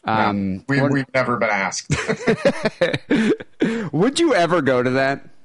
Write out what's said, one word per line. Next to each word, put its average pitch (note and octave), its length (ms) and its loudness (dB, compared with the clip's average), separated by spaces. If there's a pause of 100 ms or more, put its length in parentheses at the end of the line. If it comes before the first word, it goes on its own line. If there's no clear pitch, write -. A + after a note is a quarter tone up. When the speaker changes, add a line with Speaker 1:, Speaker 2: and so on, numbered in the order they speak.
Speaker 1:
No. - 80 -2
Speaker 2:
Um, G2+ 540 -2
Speaker 1:
We, C#3 140 0
Speaker 2:
what C#3+ 100 2
Speaker 1:
we've C3+ 220 -2
never A#2+ 240 0
been A2+ 120 0
asked. G2 420 -2
<laughs> - 1200 -2
Speaker 2:
<laughs> A3+ 800 0
Would A#3 280 2
you E4 140 4
ever E3+ 280 2
go B2+ 200 2
to B2 100 2
that? C3+ 360 -2 (180)